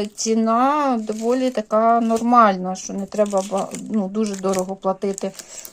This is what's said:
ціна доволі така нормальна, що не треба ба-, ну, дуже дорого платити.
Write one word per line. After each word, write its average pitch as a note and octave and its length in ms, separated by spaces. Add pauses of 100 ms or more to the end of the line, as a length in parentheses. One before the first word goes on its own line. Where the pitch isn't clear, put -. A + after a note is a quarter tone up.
(160)
ціна A#3+ 840
доволі A3+ 480
така A3+ 520
нормальна, A3+ 760
що - 180
не G3 120
треба G3+ 460
ба-, F#3+ 180 (200)
ну, G#3 180
дуже G3+ 280
дорого F#3+ 400
платити. G3 560 (420)